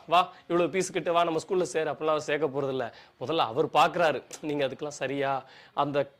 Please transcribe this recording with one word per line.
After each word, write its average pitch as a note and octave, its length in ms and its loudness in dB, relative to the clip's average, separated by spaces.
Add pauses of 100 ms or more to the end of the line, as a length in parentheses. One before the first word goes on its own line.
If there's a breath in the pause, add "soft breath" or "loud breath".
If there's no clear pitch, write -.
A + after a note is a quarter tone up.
வா, F3 340 2
இவ்வளவு E3+ 280 0
பீஸ் F3+ 220 -2
கட்டு, F3 220 -2
வா, E3+ 100 4
நம்ம E3 240 0
ஸ்கூல்ல F#3 140 0
சேரு," D#3 300 -2
அப்படிலாம் D#3 160 -4
அவர் D3+ 140 2
சேர்க்க D3 260 0
போறதில்ல. C3 440 -4 (280 loud breath)
முதல்ல C#3+ 180 -2
அவர் C3 280 0
பார்க்கறாரு, D#3 580 4 (180)
நீங்க D3 260 -2
அதுக்கெல்லாம் B2+ 200 -8
சரியா, C#3 580 -4 (280 loud breath)
அந்த C#3+ 360 0 (100)